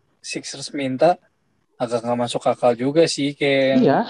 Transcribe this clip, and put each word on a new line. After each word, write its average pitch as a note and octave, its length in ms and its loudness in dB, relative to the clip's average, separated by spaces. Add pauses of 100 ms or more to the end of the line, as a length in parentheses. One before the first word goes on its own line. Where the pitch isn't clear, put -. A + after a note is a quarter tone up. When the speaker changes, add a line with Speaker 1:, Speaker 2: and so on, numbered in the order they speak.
(200)
Speaker 1:
Sixers - 520 -12
minta C#3+ 440 0 (640)
agak A#2+ 240 -4
nggak A#2+ 160 -4
masuk B2 240 -4
akal A#2+ 320 2
juga C#3+ 320 2
sih, C#3+ 240 -4
kayak C#3 400 0
yang B3+ 100 4
Speaker 2:
Iya. D#3+ 180 4 (100)